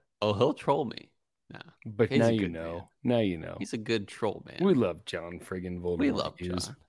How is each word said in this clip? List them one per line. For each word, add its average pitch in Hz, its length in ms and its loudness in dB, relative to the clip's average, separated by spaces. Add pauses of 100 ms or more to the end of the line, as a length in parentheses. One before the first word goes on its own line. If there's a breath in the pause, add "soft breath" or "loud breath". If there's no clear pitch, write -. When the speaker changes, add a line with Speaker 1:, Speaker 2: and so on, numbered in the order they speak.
(220)
Speaker 1:
Oh, 107 120 4
he'll 127 200 4
troll 147 320 0
me. - 240 -12 (420)
Nah. - 80 -16 (260)
Speaker 2:
But 107 240 2
Speaker 1:
He's 120 100 4
Speaker 2:
now 113 80 8
Speaker 1:
a - 20 6
Speaker 2:
you 110 100 4
Speaker 1:
good 90 120 0
Speaker 2:
know. 82 200 -8
Speaker 1:
man. 85 100 -8 (220)
Speaker 2:
Now 120 140 4
you 92 200 2
know. 87 200 -10
Speaker 1:
He's - 140 -8
a 123 60 -4
good 107 280 -2
troll - 400 -4
man. - 140 -12
Speaker 2:
We 185 140 6
love 95 320 2
John 87 340 -8
friggin' 90 400 -6
Voldemort 87 180 0
Speaker 1:
We 139 140 2
love - 260 -4
Speaker 2:
Hughes. 90 280 -4
Speaker 1:
John. - 100 -12 (120)